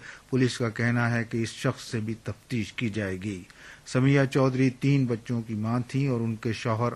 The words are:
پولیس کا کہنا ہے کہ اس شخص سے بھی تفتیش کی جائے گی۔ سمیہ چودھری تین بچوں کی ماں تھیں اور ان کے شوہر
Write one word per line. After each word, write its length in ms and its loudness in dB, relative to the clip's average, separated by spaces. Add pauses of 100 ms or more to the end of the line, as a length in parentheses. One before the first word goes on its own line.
(300)
پولیس 280 2
کا 120 0
کہنا 460 2
ہے 80 0
کہ 200 -2
اس 60 -4
شخص 340 -4
سے 160 -4
بھی 140 -4 (100)
تفتیش 500 -6
کی 160 -4
جائے 320 -4
گی۔ 220 -6 (420)
سمیہ 360 4 (100)
چودھری 380 4
تین 360 2
بچوں 360 -2
کی 120 -6
ماں 340 0
تھیں 200 -2
اور 120 0
ان 160 -2
کے 180 -4
شوہر 420 0